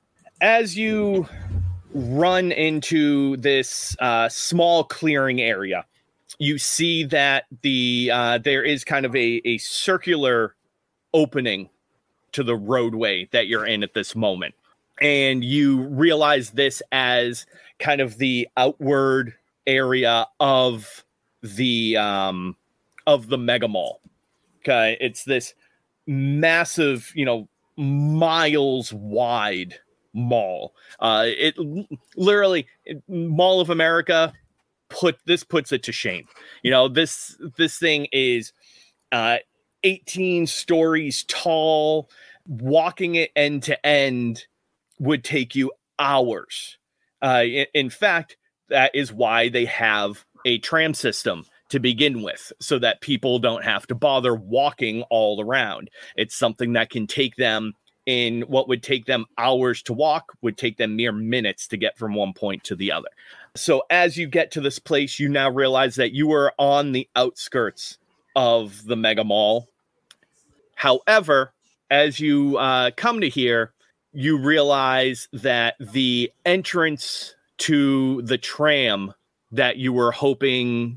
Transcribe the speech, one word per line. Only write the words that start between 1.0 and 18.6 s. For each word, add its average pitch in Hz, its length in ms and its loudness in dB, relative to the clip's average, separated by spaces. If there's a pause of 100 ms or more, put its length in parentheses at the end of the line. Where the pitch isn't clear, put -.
run 170 600 2
into 147 840 2
this, 135 600 0
uh, 117 300 2
small 170 560 2
clearing 135 560 -2
area, 95 440 -2 (540)
you 147 180 -2
see 165 460 -2
that 139 400 0 (180)
the, 123 500 0
uh, 120 260 2
there 135 260 0
is 143 220 -2
kind 135 200 -2
of 120 100 -6
a, 117 300 0
a 117 120 0
circular 139 960 -2 (580)
opening 123 560 0 (640)
to 139 120 -4
the 120 120 0
roadway 110 760 -2
that 117 160 2
you're 107 180 -2
in 107 180 -2
at 95 100 -6
this 107 220 -4
moment. 95 400 -2 (460)
And 135 420 2
you 139 380 2
realize 147 720 2
this 135 300 0 (100)
as 123 540 0 (340)
kind 143 220 0
of 113 160 -4
the 127 380 0
outward 135 800 0 (340)